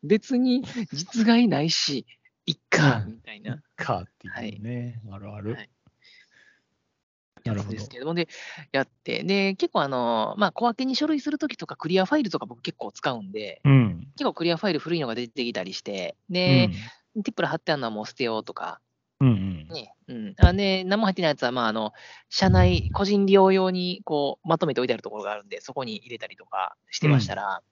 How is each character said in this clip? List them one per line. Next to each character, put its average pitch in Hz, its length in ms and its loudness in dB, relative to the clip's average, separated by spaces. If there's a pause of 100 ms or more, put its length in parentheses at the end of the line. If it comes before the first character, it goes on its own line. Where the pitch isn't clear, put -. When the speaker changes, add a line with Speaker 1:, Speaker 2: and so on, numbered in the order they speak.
Speaker 1:
別 214 340 2
に 254 260 2 (300)
実 185 320 -2
害 233 220 6
な 160 140 2
い 160 80 0
し、 139 360 -2 (400)
い 160 80 -4
っ - 40 -6 (120)
か、 131 360 4
Speaker 2:
う - 40 -10
ん。 110 40 -14
Speaker 1:
み 113 60 -18
た 113 140 -20
い 104 80 -20
な。 110 140 -8
Speaker 2:
い - 20 -18
っ 151 40 -20 (140)
か 98 260 -2
っ - 40 -10 (140)
て - 80 -20
い 107 300 -12
う 101 40 -14
ね。 120 460 -8
Speaker 1:
は 98 60 -14
い。 - 20 -14
Speaker 2:
あ 90 40 -14
る 98 140 -14
あ 104 80 -12
る。 107 120 -6
Speaker 1:
は 110 80 -12
い。 - 80 -20 (1700)
Speaker 2:
な 113 100 -2
る 101 80 -4
ほ 101 100 -8
ど。 - 20 -6
Speaker 1:
や 104 60 -10
つ - 0 -
で 104 60 -10
す - 40 -16
け 123 100 -18
ど 131 60 -8
も、 160 80 -4
で、 170 140 -2 (440)
や 139 120 2
っ - 40 -4 (160)
て、 120 200 -4
で、 196 320 2
結 - 180 -4
構 185 80 2
あ 139 60 0
の、 117 500 0
ま 202 100 2
あ、 - 40 0
小 - 140 -4
分 233 100 0
け 262 100 -4
に 262 100 -2
書 302 120 0
類 311 120 0
す 294 100 -6
る 294 80 -4
と 311 100 -4
き - 100 -8
と 160 100 -12
か、 - 80 -12
ク - 140 -8
リ 185 100 4
ア 185 60 2
フ 285 100 0
ァ 311 40 4
イ 294 40 0
ル 202 60 -2
と 160 100 -4
か - 60 -8
僕 120 160 -18
結 - 160 -10
構 104 140 -10
使 - 200 -4
う 113 120 -6
ん 95 80 -14
で、 104 320 -10
Speaker 2:
う 135 60 4
ん。 120 460 4
Speaker 1:
結 285 100 -4
構 196 80 -2
ク 170 100 -8
リ 170 80 2
ア 165 60 -2
フ - 80 -6
ァ 202 40 0
イ 175 40 0
ル 147 60 0
古 165 160 -4
い 165 40 -2
の 143 80 -4
が 113 80 -4
出 120 120 -6
て 123 160 -6
き 120 100 -4
た 101 100 -4
り 95 100 -10
し - 80 -10
て、 95 340 -8 (140)
で、 175 400 4 (460)
Speaker 2:
う 220 40 -4
ん。 202 40 -4
Speaker 1:
テ - 80 -4
ィ - 20 -14
ッ - 20 -12
プ 185 80 -2
ラ 160 40 -2
貼 151 80 -4
っ 165 40 -4
て - 120 -4
あ 156 40 0
る 139 60 -6
の 123 40 -4
は 113 60 -4
も 107 100 -8
う 107 40 -8
捨 - 80 -16
て 127 120 -4
よ 113 140 -2
う 107 40 -10
と 101 100 -14
か、 - 260 -10 (420)
Speaker 2:
う 139 40 4
ん - 20 8
う 123 40 6
ん。 92 380 -4
Speaker 1:
ね、 123 260 -14 (120)
う 135 60 -14
ん。 107 240 -10
あ、 180 160 8
で、 190 300 2
何 190 160 0
も 226 60 2
入 190 80 2
っ - 20 -2
て 190 60 -4
な 165 80 4
い - 20 2
や 143 40 2
つ - 80 -4
は、 120 80 2
ま 123 120 0
あ、 113 40 2
あ 107 60 0
の、 110 200 -2 (360)
社 - 200 4
内、 180 420 6
個 202 140 0
人 202 200 4
利 190 80 6
用 190 180 8
用 190 180 2
に、 180 340 -4
こ 147 400 -2
う、 - 40 -10
ま 160 100 4
と 170 100 0
め 143 60 -2
て 117 80 0
お - 20 2
い 127 40 0
て 123 60 2
あ 113 40 -2
る - 60 -12
と - 60 -10
こ 110 80 -12
ろ 104 60 -8
が 101 80 -6
あ 107 60 -6
る 101 80 -16
ん 101 40 -20
で、 - 120 -12
そ 131 120 -18
こ 143 100 -6
に 113 120 -8
入 113 140 -16
れ 120 80 -12
た 104 100 -12
り 98 80 -18
と - 100 -20
か 95 300 -6 (160)
し - 80 -8
て 160 80 2
ま 139 140 6
し 98 60 -4
た 95 80 -6
ら、 104 120 -6
Speaker 2:
う 95 100 -4
ん。 - 40 -12 (100)